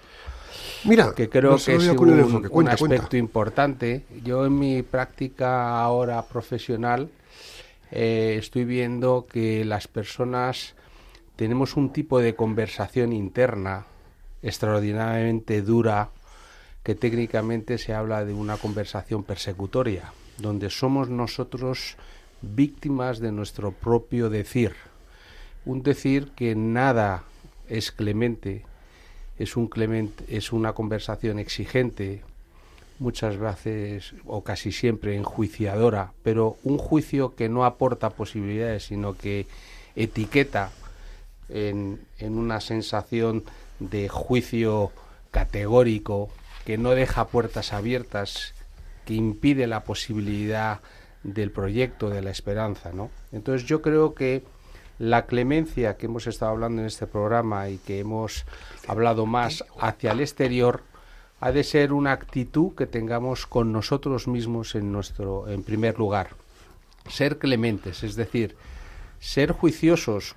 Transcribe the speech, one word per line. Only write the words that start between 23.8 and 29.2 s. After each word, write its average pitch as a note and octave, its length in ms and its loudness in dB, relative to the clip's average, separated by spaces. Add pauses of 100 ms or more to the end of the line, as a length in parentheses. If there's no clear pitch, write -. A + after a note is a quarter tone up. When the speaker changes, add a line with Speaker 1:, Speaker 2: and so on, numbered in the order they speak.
Speaker 2:
decir. G#2+ 420 0 (920)
Un C3 160 -4
decir C#3 520 2
que A2+ 200 0
nada A2+ 680 2 (440)
es A2 240 -4
clemente, G#2+ 720 -2 (760)